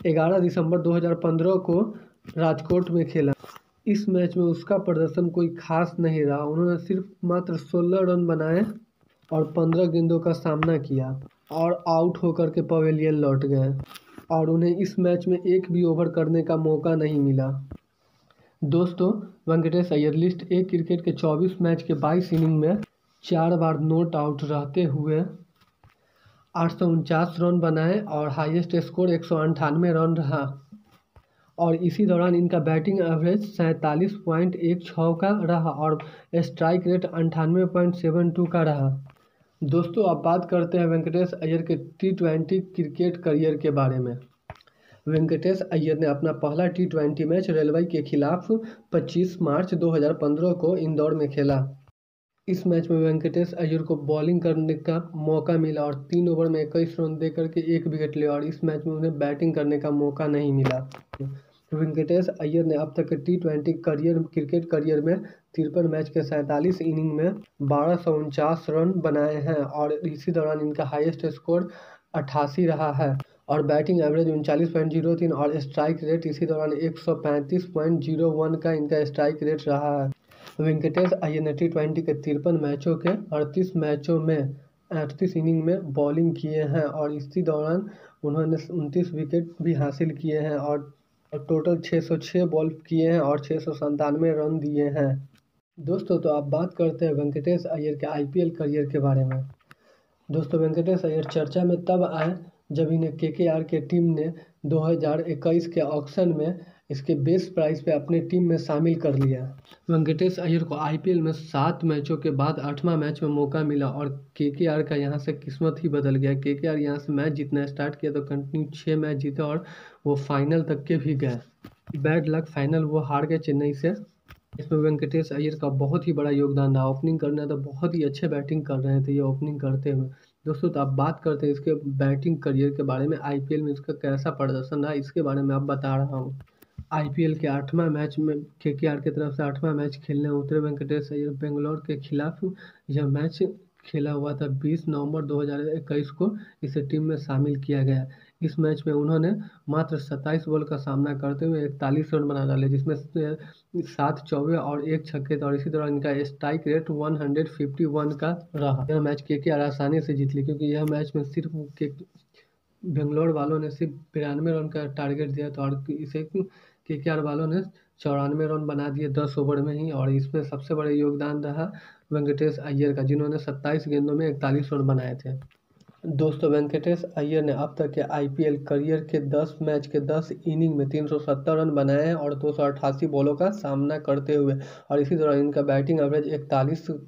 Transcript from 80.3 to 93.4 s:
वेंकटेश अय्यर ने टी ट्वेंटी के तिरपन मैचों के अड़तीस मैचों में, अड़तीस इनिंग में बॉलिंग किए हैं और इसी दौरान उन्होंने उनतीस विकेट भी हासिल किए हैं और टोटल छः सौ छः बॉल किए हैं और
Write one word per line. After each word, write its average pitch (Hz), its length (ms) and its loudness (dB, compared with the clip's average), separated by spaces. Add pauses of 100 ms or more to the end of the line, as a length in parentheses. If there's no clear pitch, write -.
वेंकटेश 160 540 2
अय्यर 156 300 -2
ने 151 100 -2
टी 147 160 0
ट्वेंटी 156 340 0
के 160 140 0
तिरपन 151 440 0
मैचों 147 360 0
के - 120 -2 (260)
अड़तीस 151 420 -2
मैचों 156 440 0
में, 151 340 0 (360)
अड़तीस 165 460 -2
इनिंग 160 280 2
में 170 280 0
बॉलिंग 147 420 2
किए 156 300 -2
हैं 151 180 0
और 147 300 -2
इसी 147 320 -4
दौरान 156 420 0 (380)
उन्होंने 160 320 0 (160)
उनतीस 170 400 -2
विकेट 156 380 -2 (120)
भी 160 120 2
हासिल 143 380 0
किए 151 280 -2
हैं 151 180 -2
और 143 340 -2 (400)
टोटल 160 480 0
छः 170 200 0
सौ 160 180 0
छः 180 280 0
बॉल 160 220 2 (180)
किए 165 240 4
हैं 170 100 4
और 143 200 2